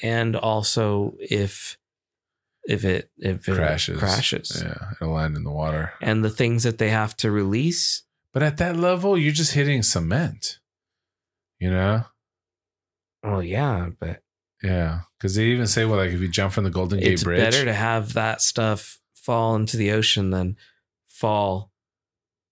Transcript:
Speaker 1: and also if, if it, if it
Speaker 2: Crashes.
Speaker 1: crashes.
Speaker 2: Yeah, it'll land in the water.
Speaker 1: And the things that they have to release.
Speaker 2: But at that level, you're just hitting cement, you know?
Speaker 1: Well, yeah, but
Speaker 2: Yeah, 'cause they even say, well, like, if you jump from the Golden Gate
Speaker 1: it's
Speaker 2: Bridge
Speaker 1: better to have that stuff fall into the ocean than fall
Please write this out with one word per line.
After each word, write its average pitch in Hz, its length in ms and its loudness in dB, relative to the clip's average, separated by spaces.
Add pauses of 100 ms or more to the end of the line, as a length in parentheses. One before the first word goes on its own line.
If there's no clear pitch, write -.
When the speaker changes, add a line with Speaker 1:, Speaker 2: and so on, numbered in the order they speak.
Speaker 1:
and 117 340 0
also 104 800 0
if, - 600 -2 (920)
if 104 160 0
it, 92 340 0
if 92 300 -4
it 95 60 0
Speaker 2:
Crashes. 80 440 0
Speaker 1:
crashes. - 680 -2
Speaker 2:
Yeah, - 260 -8 (100)
it'll 80 140 -2
land 78 220 0
in 95 80 -6
the 71 80 -6
water. 78 480 -4
Speaker 1:
And 110 240 2
the 107 60 2
things 117 340 2
that 113 140 0
they 107 120 2
have 107 280 0
to 110 120 0
release. 107 720 0 (300)
Speaker 2:
But 135 100 0
at 151 160 0
that 175 180 0
level, 180 400 2
you're 151 160 2
just 151 220 0
hitting 143 280 2
cement, 101 760 -2 (1000)
you 90 120 -2
know? 98 340 2 (1160)
Speaker 1:
Well, 101 200 -2
yeah, 92 460 -2 (100)
but 82 240 -8 (400)
Speaker 2:
Yeah, 85 380 0 (180)
'cause 95 180 -2
they 110 100 4
even 120 200 2
say, 110 180 2
well, 110 140 2
like, 95 120 2
if 87 100 -2
you 92 80 0
jump 95 240 0
from 101 120 0
the 95 60 0
Golden 92 300 0
Gate 95 140 4
Speaker 1:
it's 85 100 0
Speaker 2:
Bridge 87 160 2
Speaker 1:
better 120 240 2
to 117 100 0
have 113 400 -2
that 110 280 0
stuff - 580 -2 (140)
fall 113 420 0
into 107 200 0
the 104 140 2
ocean 107 400 2
than 92 260 0 (500)
fall 104 680 -2 (800)